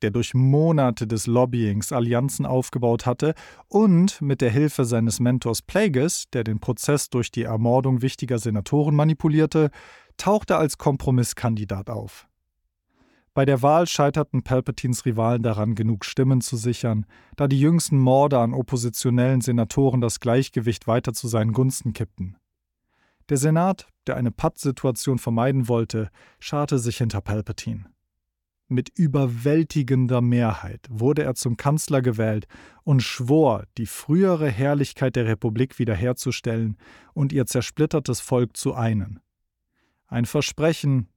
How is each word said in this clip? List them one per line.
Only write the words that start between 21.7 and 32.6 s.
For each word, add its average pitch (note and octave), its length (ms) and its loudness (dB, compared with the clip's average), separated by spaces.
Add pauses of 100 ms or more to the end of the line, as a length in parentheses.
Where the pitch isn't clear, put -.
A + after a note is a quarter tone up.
kippten. F#2+ 440 -10 (920)
Der C#3+ 80 0
Senat, D#3+ 500 0 (220)
der B2+ 80 -4
eine A#2+ 160 -2
Pattsituation C3+ 880 -2
vermeiden B2 480 0
wollte, A2+ 420 -2 (300)
scharte D3 400 -2
sich A#2 160 -4
hinter A2 240 -2
Palpatine. G#2 680 -6 (800)
Mit B2+ 200 -2
überwältigender C3 1300 0
Mehrheit A#2+ 640 0
wurde C3+ 360 0
er C3 100 -4
zum A#2+ 240 -4
Kanzler C#3+ 420 0
gewählt A2 460 -2 (380)